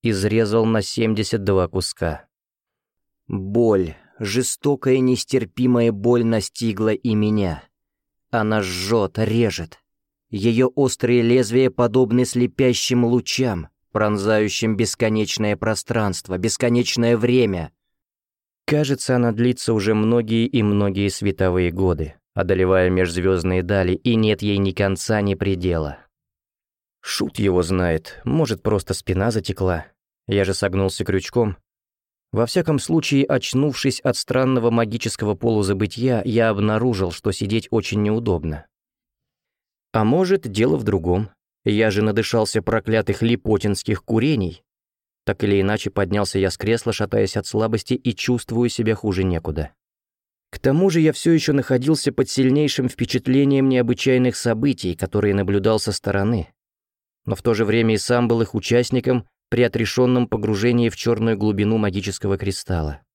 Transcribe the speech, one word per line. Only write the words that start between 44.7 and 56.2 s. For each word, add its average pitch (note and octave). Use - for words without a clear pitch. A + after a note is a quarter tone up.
Так -
или G2+
иначе, G2+
поднялся G2+
я F#2+
с -
кресла, A2+
шатаясь G#2+
от G2+
слабости, A2
и A#2+
чувствую A#2+
себя A2
хуже F#2+
некуда. D#2+
К -
тому D#3+
же E3
я D#3
все -
еще D#3
находился C3+
под C3
сильнейшим C3
впечатлением C3+
необычайных B2+
событий, A2+
которые G2+
наблюдал G2+
со G#2+
стороны. G2